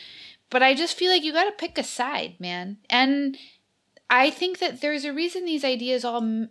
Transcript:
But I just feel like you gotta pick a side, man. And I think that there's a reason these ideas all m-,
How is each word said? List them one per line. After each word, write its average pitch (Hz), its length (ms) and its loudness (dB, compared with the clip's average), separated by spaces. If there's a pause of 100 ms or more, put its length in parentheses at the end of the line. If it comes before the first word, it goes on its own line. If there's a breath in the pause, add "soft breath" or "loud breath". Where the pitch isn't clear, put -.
(500 loud breath)
But 254 140 4
I 262 120 8
just 339 220 -2
feel 359 140 2
like 339 120 4
you 302 100 -4
gotta 381 180 2
pick 339 260 -8
a 277 60 -2
side, 247 560 -6
man. 180 380 -8 (120)
And 269 480 2 (720 loud breath)
I 262 200 6
think 359 300 -4
that 320 220 -2
there's 294 240 -2
a 294 80 -6
reason 349 320 -4
these 311 200 -4
ideas 247 400 -2
all 240 180 -2
m-, 220 280 -2